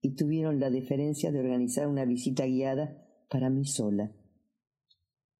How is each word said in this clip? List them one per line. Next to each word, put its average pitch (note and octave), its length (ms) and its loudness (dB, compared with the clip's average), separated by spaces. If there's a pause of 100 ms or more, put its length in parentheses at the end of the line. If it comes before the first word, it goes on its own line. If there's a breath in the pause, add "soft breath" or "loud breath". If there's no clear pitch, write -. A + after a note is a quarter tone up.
y C#3 100 0
tuvieron D#3 440 0
la C3 100 2
deferencia C#3+ 640 0
de D3 80 0
organizar B2+ 480 0
una C#3 180 0
visita C3 400 0
guiada C3+ 600 -2 (240)
para C3 200 2
mí C3+ 140 2
sola. G#2+ 500 0 (1300)